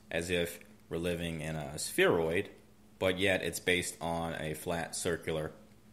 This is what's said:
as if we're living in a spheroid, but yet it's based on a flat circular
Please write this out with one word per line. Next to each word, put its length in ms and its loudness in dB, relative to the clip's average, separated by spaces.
as 180 -2
if 300 0
we're 80 -2
living 420 -2
in 160 -4
a 220 -6
spheroid, 720 2
but 200 2
yet 220 4
it's 200 -4
based 420 2
on 320 -2
a 180 -4
flat 420 -4
circular 580 -2